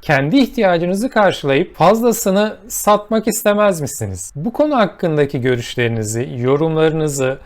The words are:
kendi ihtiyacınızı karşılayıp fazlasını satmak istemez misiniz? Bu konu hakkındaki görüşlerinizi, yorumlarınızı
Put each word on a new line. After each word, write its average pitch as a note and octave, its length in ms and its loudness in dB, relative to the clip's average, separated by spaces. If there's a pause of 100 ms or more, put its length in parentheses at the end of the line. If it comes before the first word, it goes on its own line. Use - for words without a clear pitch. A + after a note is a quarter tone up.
kendi D3 340 0
ihtiyacınızı G3 720 0
karşılayıp E3 640 0
fazlasını G#3 800 2 (120)
satmak G#3 600 0
istemez G#3 520 0
misiniz? G#2 560 -8
Bu F3+ 160 -6
konu D4+ 240 0
hakkındaki D3+ 640 0
görüşlerinizi, A#2 960 -2
yorumlarınızı D3 1080 0